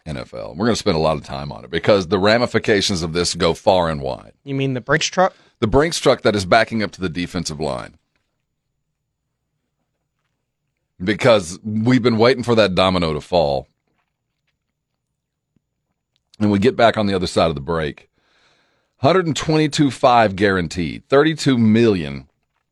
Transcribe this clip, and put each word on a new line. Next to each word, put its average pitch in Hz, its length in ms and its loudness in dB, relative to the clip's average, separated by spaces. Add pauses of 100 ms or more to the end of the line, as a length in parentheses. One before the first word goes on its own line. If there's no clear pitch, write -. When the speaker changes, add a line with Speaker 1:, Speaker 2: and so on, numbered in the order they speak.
Speaker 1:
N 73 100 -10
F 60 180 -14
L. 55 220 -14
We're 101 100 -2
gonna 110 100 0
spend 90 200 -2
a 78 40 0
lot 78 160 0
of 73 80 -10
time 71 280 -12
on 55 120 -18
it 62 60 -20
because 90 380 0
the 98 100 0
ramifications 104 840 0
of 82 100 -6
this 87 220 -2
go 85 200 0
far 90 360 0
and 76 100 -6
wide. 57 320 -10 (120)
Speaker 2:
You 139 100 -10
mean 135 200 -4
the 123 60 -8
Brinks 151 260 -2
truck? 185 280 0 (260)
Speaker 1:
The 117 80 0
Brinks 147 300 0
truck - 240 2
that 110 120 2
is 101 120 -2
backing 113 360 2
up 101 100 -6
to - 80 -18
the 92 80 -4
defensive 82 520 -8
line. 65 360 -8 (3000)
Because 92 600 0
we've 110 380 2
been 117 160 2
waiting 120 240 2
for 117 120 -2
that 101 200 2
domino 90 400 0
to 73 60 -6
fall. 71 460 -2 (2750)
And 104 120 0
we 101 80 2
get 113 180 2
back 110 200 4
on 107 100 -2
the 98 80 -2
other 90 120 -2
side 92 220 0
of 80 60 -4
the 71 60 -8
break. 78 500 -6 (880)
Hundred 170 280 2
and 156 100 -2
twenty-two 156 540 0
five 117 460 2
guaranteed. 87 720 -2
Thirty-two 147 480 2
million. 104 720 2 (440)